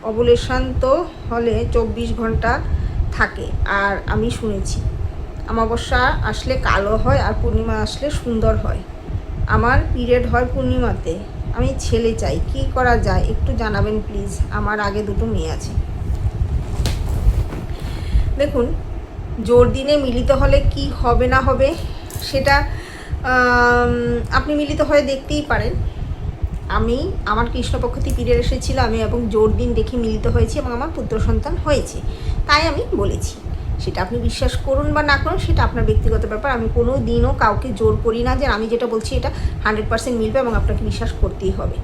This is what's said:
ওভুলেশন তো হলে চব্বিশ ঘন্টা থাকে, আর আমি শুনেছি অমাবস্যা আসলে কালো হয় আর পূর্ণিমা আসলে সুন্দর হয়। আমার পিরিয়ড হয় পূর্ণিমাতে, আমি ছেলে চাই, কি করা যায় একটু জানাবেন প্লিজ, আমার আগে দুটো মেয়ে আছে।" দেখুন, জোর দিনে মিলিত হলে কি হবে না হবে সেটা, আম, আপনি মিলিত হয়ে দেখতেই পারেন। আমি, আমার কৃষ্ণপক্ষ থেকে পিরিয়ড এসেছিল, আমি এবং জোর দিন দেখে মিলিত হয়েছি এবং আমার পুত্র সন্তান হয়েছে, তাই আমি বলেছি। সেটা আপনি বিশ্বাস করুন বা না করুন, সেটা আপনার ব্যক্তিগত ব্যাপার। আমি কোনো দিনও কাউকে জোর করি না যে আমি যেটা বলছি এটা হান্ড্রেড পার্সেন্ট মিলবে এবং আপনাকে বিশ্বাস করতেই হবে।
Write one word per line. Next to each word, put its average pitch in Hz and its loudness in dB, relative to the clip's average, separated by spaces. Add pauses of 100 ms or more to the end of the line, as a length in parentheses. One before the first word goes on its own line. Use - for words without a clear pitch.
ওভুলেশন 240 2
তো 285 2 (260)
হলে 233 0
চব্বিশ 226 0
ঘন্টা 226 0 (520)
থাকে, - -2 (200)
আর 196 0
আমি 214 0
শুনেছি 202 -4 (680)
অমাবস্যা 226 0
আসলে 254 0
কালো 214 0
হয় 254 4
আর 214 0
পূর্ণিমা 220 0
আসলে 214 -2
সুন্দর 226 2
হয়। - -2 (680)
আমার 233 4 (140)
পিরিয়ড 247 2
হয় 247 2
পূর্ণিমাতে, 240 0 (420)
আমি 262 0
ছেলে 233 2
চাই, 190 -2 (140)
কি 262 0 (100)
করা 247 4
যায় 208 2
একটু 226 0
জানাবেন 214 0
প্লিজ, 202 -6 (120)
আমার 208 -2
আগে 208 -2
দুটো 196 -2
মেয়ে 175 -2
আছে।" - -6 (2750)
দেখুন, 269 2 (720)
জোর 240 6
দিনে 277 2
মিলিত 254 0
হলে 277 6
কি - -2 (100)
হবে 240 4
না 262 4
হবে 262 2 (480)
সেটা, 277 2
আম, 240 2 (120)
আপনি 269 0
মিলিত 294 0
হয়ে 294 4
দেখতেই 269 -2
পারেন। 233 0 (960)
আমি, 233 0 (140)
আমার 220 0
কৃষ্ণপক্ষ 247 -2
থেকে 262 -2
পিরিয়ড 247 2
এসেছিল, 254 0
আমি 226 0
এবং 226 -2
জোর 214 4
দিন 254 0
দেখে 226 0
মিলিত 220 0
হয়েছি 233 2
এবং 254 -4
আমার 254 -4
পুত্র 233 -4
সন্তান 247 0
হয়েছে, - -2 (460)
তাই 302 4
আমি 294 -2 (120)
বলেছি। 190 -2 (440)
সেটা - -4
আপনি 226 -4
বিশ্বাস 240 0
করুন 285 2
বা 294 4
না 285 4
করুন, 320 0
সেটা 330 2
আপনার 226 0
ব্যক্তিগত 220 4
ব্যাপার। 214 -2
আমি 233 -2
কোনো 240 2
দিনও 233 2
কাউকে 220 0
জোর 214 2
করি 233 0
না 254 0
যে 262 0
আমি 220 0
যেটা 240 0
বলছি 226 -2
এটা - -2 (320)
হান্ড্রেড 214 0
পার্সেন্ট 233 -2
মিলবে 220 0
এবং 240 0
আপনাকে 214 0
বিশ্বাস 226 -2 (100)
করতেই 190 -2
হবে। 131 -2